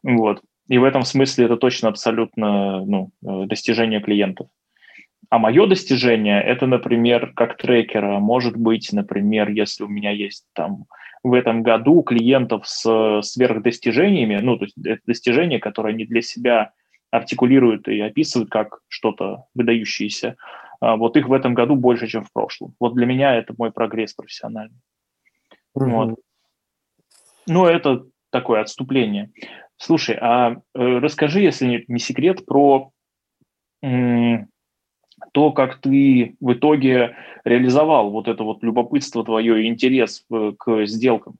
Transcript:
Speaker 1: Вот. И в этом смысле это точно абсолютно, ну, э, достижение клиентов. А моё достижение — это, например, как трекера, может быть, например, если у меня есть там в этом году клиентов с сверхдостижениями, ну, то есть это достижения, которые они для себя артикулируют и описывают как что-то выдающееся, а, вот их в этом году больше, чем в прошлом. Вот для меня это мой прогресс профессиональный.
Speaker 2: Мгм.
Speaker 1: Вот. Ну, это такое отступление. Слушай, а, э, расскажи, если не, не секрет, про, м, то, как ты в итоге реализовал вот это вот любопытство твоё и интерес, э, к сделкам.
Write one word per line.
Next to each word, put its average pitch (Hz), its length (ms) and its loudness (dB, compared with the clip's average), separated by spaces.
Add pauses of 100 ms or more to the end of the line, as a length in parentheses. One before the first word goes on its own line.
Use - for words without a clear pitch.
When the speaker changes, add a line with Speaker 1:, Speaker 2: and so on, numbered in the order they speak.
Speaker 1:
Вот. 113 380 0 (280)
И 127 80 2
в 123 80 6
этом 135 180 2
смысле 131 420 2
это 117 120 2
точно 120 320 0
абсолютно, 104 960 -2
ну, 95 260 -4 (140)
э, 98 220 -6
достижение 113 540 -2
клиентов. 104 460 -2 (840)
А 120 80 4
моё 127 280 6
достижение — 120 760 2
это, 127 240 0
например, 120 680 2
как 117 220 -2
трекера, 107 640 0
может 117 380 0
быть, 113 360 -2
например, 104 560 -2
если 104 360 -4
у 104 40 -14
меня 104 220 -6
есть 104 420 -10
там 98 320 -8 (380)
в 123 100 2
этом 117 300 2
году 120 400 4
клиентов 120 640 0
с 110 560 0
сверхдостижениями, 120 1160 0
ну, 120 160 0
то - 80 -6
есть - 200 -18
это 110 220 -4
достижения, 123 520 0
которые 107 360 -6
они 110 100 -8
для 117 160 -2
себя 117 500 0 (400)
артикулируют 123 800 2
и 107 120 -2
описывают 110 500 -4
как - 280 -4 (100)
что-то 98 560 -6 (100)
выдающееся, 117 800 -2 (460)
а, 117 160 2
вот 117 200 0
их 139 120 0
в 135 40 2
этом 135 220 0
году 120 200 2
больше, 120 320 0
чем 110 180 -6
в - 80 -20
прошлом. - 460 -8
Вот 120 160 -2
для 120 120 2
меня 131 280 2
это 113 220 -4
мой 113 140 -6
прогресс 110 420 -6
профессиональный. 113 680 -16 (960)
Speaker 2:
Мгм. 135 180 -2
Speaker 1:
Вот. 113 260 -2 (1300)
Ну, 175 180 4
это 160 400 2 (260)
такое 120 300 0
отступление. 107 680 -4 (460)
Слушай, 147 440 -2
а, 120 320 2
э, 117 40 -12 (180)
расскажи, 143 680 0
если 151 260 2
не, 120 200 -2
не 120 120 -4
секрет, 175 460 -2
про, 135 460 2 (920)
м, 120 640 0 (840)
то, 147 200 4
как 131 280 -2
ты 135 600 2
в 123 120 0
итоге 131 600 2 (300)
реализовал 127 640 2
вот 107 180 -6
это 113 140 -4
вот 107 200 -8
любопытство 117 600 -2
твоё 113 320 2
и 110 100 0
интерес, 120 640 -2
э, 107 260 -2
к 110 300 -2
сделкам. 113 520 -2